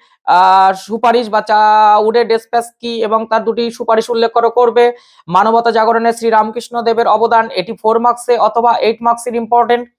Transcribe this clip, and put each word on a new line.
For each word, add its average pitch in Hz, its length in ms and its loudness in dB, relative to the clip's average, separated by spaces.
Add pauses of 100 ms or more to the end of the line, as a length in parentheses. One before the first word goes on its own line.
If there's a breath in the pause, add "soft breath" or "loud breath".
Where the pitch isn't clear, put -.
(260 soft breath)
আহ, 185 480 4
সুপারিশ 233 560 -2
বা 214 120 -2
চাউডের 214 840 2
ডেসপ্যাচ 226 380 -2 (140)
কি 233 240 -6
এবং 220 260 -2
তার 220 140 -2
দুটি 226 280 -4
সুপারিশ 226 380 -2
উল্লেখ 226 220 -2
করো, 233 180 0
করবে। 240 420 2 (360 soft breath)
মানবতা 220 440 2
জাগরণে 226 420 0
শ্রীরামকৃষ্ণ 226 680 -2
দেবের 226 260 0
অবদান, 226 420 0
এটি 185 240 -6
ফোর 220 260 -2
মার্কসে 233 380 0
অথবা 226 360 0
এইট 220 280 -2
মার্কসের 233 340 -4
ইম্পর্টেন্ট। 240 640 -2